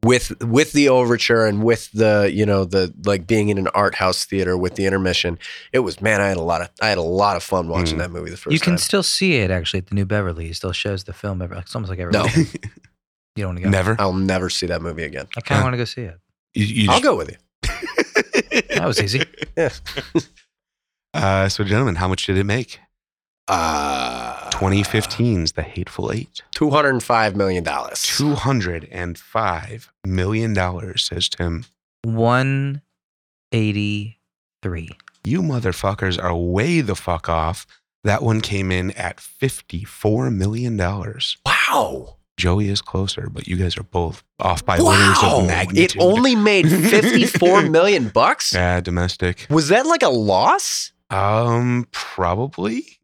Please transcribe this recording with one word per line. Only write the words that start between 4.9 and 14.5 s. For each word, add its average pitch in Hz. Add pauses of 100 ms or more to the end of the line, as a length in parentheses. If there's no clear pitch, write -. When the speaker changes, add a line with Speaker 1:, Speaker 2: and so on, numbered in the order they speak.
Speaker 1:
It 127
was, 95
man, 104
I 101
had 95
a 85
lot 82
of, 87 (120)
I 110
had 98
a 90
lot 95
of 85
fun 90
watching 82
Speaker 2:
Mm. 82
Speaker 1:
that 87
movie 82
the 85
first -
Speaker 3:
You 156
can 180
Speaker 1:
time. 170
Speaker 3:
still 196
see 185
it 98
actually 90
at 90
the 101
New 101
Beverly. 90
It 82
still 92
shows 98
the 95
film 95
every, 90
it's -
almost 107
like 90
every 87
Speaker 1:
No. 98
Speaker 3:
weekend. 143 (880)
You 107
don't 95
wanna 87
go? 95
Speaker 2:
Never? 95
Speaker 1:
I'll 95
never 95
see -